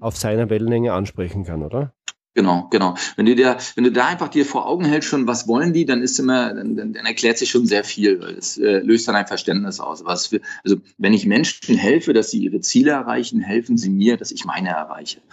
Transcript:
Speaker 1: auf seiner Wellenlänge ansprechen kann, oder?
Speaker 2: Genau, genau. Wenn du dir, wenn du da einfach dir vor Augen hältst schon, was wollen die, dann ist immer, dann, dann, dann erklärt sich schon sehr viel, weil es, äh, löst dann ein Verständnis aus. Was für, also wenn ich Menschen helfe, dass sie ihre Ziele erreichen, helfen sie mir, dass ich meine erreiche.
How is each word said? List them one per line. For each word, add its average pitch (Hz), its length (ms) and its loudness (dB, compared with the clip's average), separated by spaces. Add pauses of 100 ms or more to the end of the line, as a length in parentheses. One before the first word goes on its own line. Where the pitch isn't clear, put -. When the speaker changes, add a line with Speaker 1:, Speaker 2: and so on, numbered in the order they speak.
Speaker 1:
auf 113 160 -6
seiner 113 320 0
Wellenlänge 117 420 0
ansprechen 95 540 -4
kann, 82 180 -6
oder? 123 300 -6 (400)
Speaker 2:
Genau, 90 360 0
genau. 95 240 0 (220)
Wenn 107 100 2
du 120 100 6
dir, 123 220 4 (160)
wenn - 100 0
du 123 80 6
da 123 140 2
einfach 160 220 -4
dir 147 180 2
vor 135 220 -4
Augen 170 180 -2
hältst 151 240 0
schon, 135 160 0
was 113 220 -2
wollen 147 260 2
die, 160 140 2
dann 123 160 0
ist 127 160 -2
immer, 127 340 0
dann, 110 220 -6
dann, 107 180 -6
dann 110 140 -10
erklärt 113 320 2
sich - 100 -2
schon 123 160 2
sehr 104 180 2
viel, 101 380 2
weil 87 140 -10
es, - 240 -10
äh, 104 180 4
löst 110 300 4
dann 107 80 0
ein 101 100 0
Verständnis 95 540 -4
aus. 85 260 -10
Was 87 220 -4
für, 107 140 -2 (220)
also 98 120 4 (240)
wenn 98 140 4
ich 98 120 2
Menschen 117 520 0
helfe, 139 360 2
dass 110 160 4
sie - 140 -2
ihre 95 160 -2
Ziele 127 320 4
erreichen, 120 480 -2
helfen 113 360 0
sie 98 140 0
mir, 104 280 4
dass - 120 -8
ich - 160 -10
meine 92 240 -6
erreiche. 78 480 -8 (160)